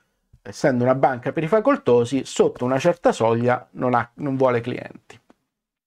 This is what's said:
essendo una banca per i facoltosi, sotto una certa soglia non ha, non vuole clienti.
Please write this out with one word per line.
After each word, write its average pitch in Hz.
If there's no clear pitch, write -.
essendo 123
una 131
banca 135
per 160
i 160
facoltosi, 139
sotto 147
una 131
certa 175
soglia 120
non 127
ha, 117
non 139
vuole 127
clienti. -